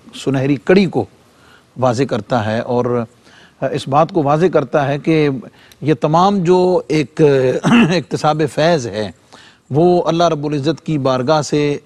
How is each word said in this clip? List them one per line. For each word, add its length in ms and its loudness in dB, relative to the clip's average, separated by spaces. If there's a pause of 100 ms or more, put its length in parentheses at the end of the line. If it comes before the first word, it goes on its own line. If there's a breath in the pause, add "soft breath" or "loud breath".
(160)
सुनहरी 400 -2
कड़ी 300 2
को 220 -4 (720 soft breath)
वाज़े 260 0
करता 340 -4
है 220 -4
और, 460 -2 (560 soft breath)
अ, 40 0
इस 220 -6
बात 220 2
को 120 0
वाज़े 260 2
करता 340 0
है 160 -4
कि 420 0 (420 soft breath)
ये 100 2
तमाम 460 2
जो 520 2
एक 180 0 (120)
<clears throat> 720 4
इक्तिसाब 520 -2
फैज़ 420 0
है, 260 -6 (580 loud breath)
वो 280 4
अल्लाह 280 0
रब्बुल 280 -2
इज़्ज़त 240 -2
की 180 -4
बारगाह 440 0
से 440 -2